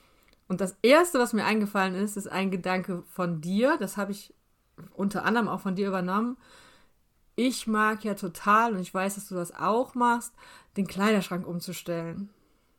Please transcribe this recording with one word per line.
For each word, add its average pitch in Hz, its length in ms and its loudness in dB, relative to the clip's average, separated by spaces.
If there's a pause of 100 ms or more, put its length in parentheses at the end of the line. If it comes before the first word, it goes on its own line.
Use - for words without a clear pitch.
(460)
Und 180 140 -4
das 185 200 -4
Erste, 302 380 6
was - 140 2
mir 214 120 2
eingefallen 202 500 0
ist, 202 220 -2
ist 196 140 -10
ein 190 200 -2
Gedanke 185 600 -2
von 175 300 -2
dir, 208 400 2
das 190 160 -6
hab 202 140 -4
ich - 220 -12 (600)
unter 196 300 -2
anderem 208 240 2
auch 175 120 -4
von 190 140 -2
dir 196 140 0
übernommen. 196 480 -2 (1000)
Ich 233 320 -2
mag 214 380 0
ja 214 100 -4
total, 208 600 2
und 185 60 -4
ich 180 140 -8
weiß, 196 220 -2
dass 196 120 -12
du 190 60 -8
das 175 200 -6
auch 220 400 0
machst, 240 380 0 (440)
den 196 100 0
Kleiderschrank 190 600 0
umzustellen. 170 840 -8 (480)